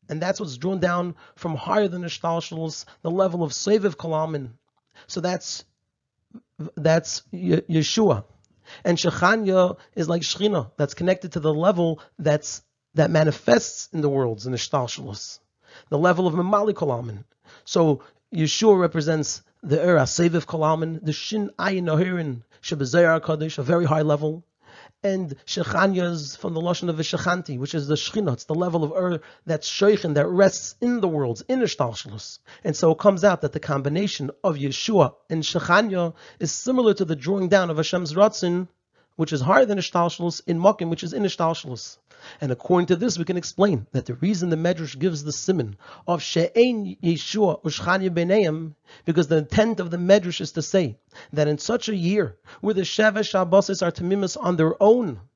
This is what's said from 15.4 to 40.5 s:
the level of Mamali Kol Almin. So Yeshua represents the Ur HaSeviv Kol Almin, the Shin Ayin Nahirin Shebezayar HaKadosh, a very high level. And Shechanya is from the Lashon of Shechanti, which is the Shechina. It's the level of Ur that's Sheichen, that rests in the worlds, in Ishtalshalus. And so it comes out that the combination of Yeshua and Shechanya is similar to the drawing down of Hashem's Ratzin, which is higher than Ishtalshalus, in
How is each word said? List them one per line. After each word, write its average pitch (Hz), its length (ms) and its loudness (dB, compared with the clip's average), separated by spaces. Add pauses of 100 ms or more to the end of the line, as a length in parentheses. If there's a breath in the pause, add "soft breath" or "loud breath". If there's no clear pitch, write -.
the 143 80 -2
level 180 300 2
of 156 80 0
Mamali 202 400 0
Kol 156 140 -2
Almin. 117 340 -6 (420 soft breath)
So 160 380 2 (280 soft breath)
Yeshua 185 480 4
represents 160 640 0 (220)
the 156 180 0
Ur 175 160 6
HaSeviv 165 480 2
Kol 160 160 -4
Almin, 160 420 -2
the 156 80 -2
Shin 202 460 -4
Ayin 185 280 -2
Nahirin 160 580 0 (180 soft breath)
Shebezayar 160 580 2
HaKadosh, 156 380 -4
a 139 60 -4
very 170 220 2
high 156 180 2
level. 151 420 0 (600 loud breath)
And 190 300 -2 (100)
Shechanya 180 680 0
is 151 260 -8
from - 160 -6
the 160 80 -2
Lashon 175 260 -2
of 165 100 0
Shechanti, 165 600 -2
which 139 180 -6
is 143 120 -2
the 151 80 2
Shechina. 180 380 -2
It's - 120 -8
the 156 100 -4
level 170 280 0
of 151 100 -4
Ur 180 280 -2 (240 loud breath)
that's 156 220 -4
Sheichen, 196 460 2
that 143 140 2
rests - 520 2
in 240 220 0
the 190 80 0
worlds, 135 400 -2
in 254 100 2
Ishtalshalus. 113 800 -4 (240 loud breath)
And 165 120 -2
so 165 160 4
it 160 80 0
comes 196 240 4
out 190 180 4
that 147 100 -2
the 156 80 -6
combination 147 720 -2 (140)
of 175 120 0
Yeshua 143 600 2 (140)
and 160 140 -2
Shechanya 180 680 0 (260 loud breath)
is - 120 -4
similar 247 420 2
to 196 120 0
the 160 120 -2
drawing 185 320 -2
down 185 200 4
of 156 80 -2
Hashem's 160 360 -2
Ratzin, 185 540 2 (480)
which 160 180 -2
is 139 80 0
higher 190 240 6
than 202 120 0
Ishtalshalus, 175 720 -2
in 170 100 0